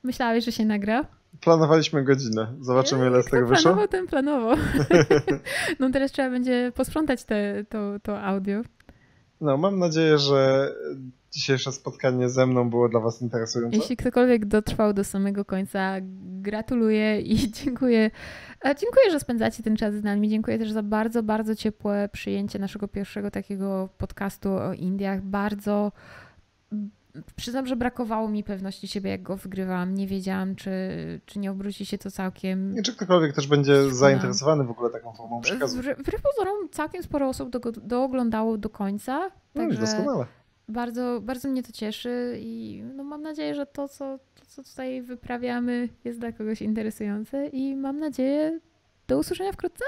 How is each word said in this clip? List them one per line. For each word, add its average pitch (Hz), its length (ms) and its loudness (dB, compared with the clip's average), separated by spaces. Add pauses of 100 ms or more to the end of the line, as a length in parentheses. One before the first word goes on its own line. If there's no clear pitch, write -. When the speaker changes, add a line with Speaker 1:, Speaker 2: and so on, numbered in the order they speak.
Speaker 1:
myślałeś, 240 420 0
że 233 60 -2
się 220 140 0
nagra. 214 400 0 (360)
Speaker 2:
Planowaliśmy 160 600 6
godzinę. 120 440 2 (140)
Zobaczymy, 131 420 2
Speaker 1:
Ej, 127 60 6
Speaker 2:
ile 123 140 6
z - 20 0
Speaker 1:
kto - 100 0
Speaker 2:
tego 123 120 4
wyszło. 320 160 6
Speaker 1:
planował, 330 240 6
ten 370 200 -2
planował. 269 500 2 (340)
Speaker 2:
<laughs> - 480 6
Speaker 1:
<laughs> - 400 -4
No 262 100 2
teraz 269 220 0
trzeba 262 180 0
będzie 247 460 0
posprzątać 269 480 0
te, 208 460 -2
to, 202 340 -6
to 208 180 -6
audio. 196 400 -2 (800)
Speaker 2:
No, 139 160 4
mam 190 220 2
nadzieję, 160 380 6
że 139 540 6 (600)
dzisiejsze 135 400 0
spotkanie 127 580 0
ze 131 180 4
mną 123 220 4
było 120 200 4
dla 113 100 2
was 113 220 -2
interesujące. 117 560 -2
Speaker 1:
Jeśli 233 200 -2
ktokolwiek 247 480 2
dotrwał 214 480 2
do 196 100 0
samego 202 420 -2
końca, 190 480 -4 (480)
gratuluję 214 800 0
i 220 160 2 (140)
<laughs> - 120 -12
dziękuję. 233 480 4 (540)
E, 277 100 4
dziękuję, 466 360 6
że 294 80 2
spędzacie 226 440 -2
ten 220 140 2
czas 208 180 0
z 208 80 -4
nami. 208 260 2
Dziękuję 220 300 0
też 214 120 -2
za 214 120 -2
bardzo, 220 400 0
bardzo 214 320 0
ciepłe 202 560 -2
przyjęcie 202 480 -4
naszego 202 280 -6
pierwszego 202 440 -6
takiego 196 680 -4
podcastu 196 560 -6
o 185 200 -2
Indiach. 190 480 -4
Bardzo, 202 680 -2 (800)
m, 208 180 -6 (460)
przyznam, 254 320 -6
że 254 80 0
brakowało 226 540 -2
mi 208 140 -2
pewności 190 440 -8
siebie, 196 240 -4
jak 190 120 -4
go 185 140 -6
wygrywałam. 185 580 -4
Nie 196 120 -2
wiedziałam, 190 480 -4
czy, 190 160 -8 (540)
czy - 140 -10
nie 196 120 -4
obróci 196 340 -8
się 202 120 -6
to 196 140 -10
całkiem 190 680 -4
Speaker 2:
I 214 60 -2
czy 226 120 -2
ktokolwiek 175 400 4
też 139 120 0
będzie 143 340 6
Speaker 1:
Słucham. 135 160 4
Speaker 2:
zainteresowany 135 680 4
w 120 80 -2
ogóle 120 180 -2
taką 117 240 -10
formą 117 280 -10
przekazu. 254 360 -2
Speaker 1:
Wbrew, 254 220 -4
wbrew 392 220 -4
pozorom 415 500 -2
całkiem 330 320 -6
sporo 277 260 -2
osób 262 200 -6
do-, 233 220 -4
dooglądało 226 840 -2
do 208 120 -6
końca, 254 640 -4 (240)
Speaker 2:
No 311 80 -2
i - 20 0
Speaker 1:
także 226 160 0
Speaker 2:
doskonale. 214 440 0 (440)
Speaker 1:
bardzo, 240 520 -4
bardzo 254 280 -6
mnie 254 140 -2
to 233 80 -16
cieszy 240 680 -6
i, 220 440 -12 (120)
no, 277 80 -12
mam 294 180 -12
nadzieję, 302 340 -6
że 285 100 -4
to, 277 220 -10
co, 269 320 -12 (160)
to, - 120 -20
co - 160 -20
tutaj 262 380 -10
wyprawiamy, 240 880 -4 (140)
jest 233 160 -8
dla 233 120 -6
kogoś 214 300 -6
interesujące 220 840 -4
i 269 280 -4
mam 269 240 -4
nadzieję, 302 600 0 (480)
do 262 120 2
usłyszenia 370 320 -4
wkrótce. - 360 -6